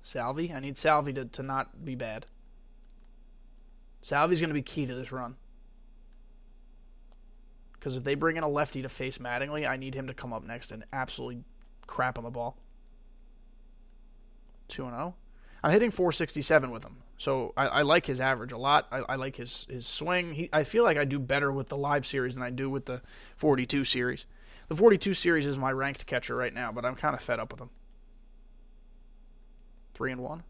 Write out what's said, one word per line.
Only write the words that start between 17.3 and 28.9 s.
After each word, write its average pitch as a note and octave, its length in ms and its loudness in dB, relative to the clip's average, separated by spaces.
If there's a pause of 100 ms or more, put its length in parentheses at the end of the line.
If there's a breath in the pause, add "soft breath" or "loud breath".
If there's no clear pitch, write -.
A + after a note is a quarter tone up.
I, C3+ 120 4
I D3 140 4
like D#3+ 240 6
his B2+ 140 -2
average C3 300 0
a A#2 80 -8
lot. C#3+ 320 4
I, C3 80 -4
I C3 160 -2
like C3+ 220 -4
his, - 340 -10
his B2 160 -8
swing. F3 480 0
He, E3+ 180 -4
I D3+ 120 6
feel A3+ 180 4
like F3+ 140 8
I D3 80 2
do C#3 160 0
better C#3 320 2
with C3+ 160 -4
the C#3+ 80 -4
live C#3+ 280 2
series B2 300 -2
than B2+ 80 -6
I B2 80 -4
do C3 180 -4
with C3+ 180 -4
the B2 140 -6 (360 loud breath)
forty-two C#3 480 2
series. B2+ 420 -2 (420 loud breath)
The D#3 60 -4
forty-two G3 400 8
series D#3+ 320 2
is C#3 100 -2
my C3 140 0
ranked C3+ 340 -4
catcher B2 300 -2
right B2 180 -2
now, A#2+ 200 -6
but A#2 120 -6
I'm B2+ 120 -2
kinda C#3+ 220 0
fed A#2 200 -2
up A2 140 -6
with - 80 -14
him. A#2 100 -14 (2250)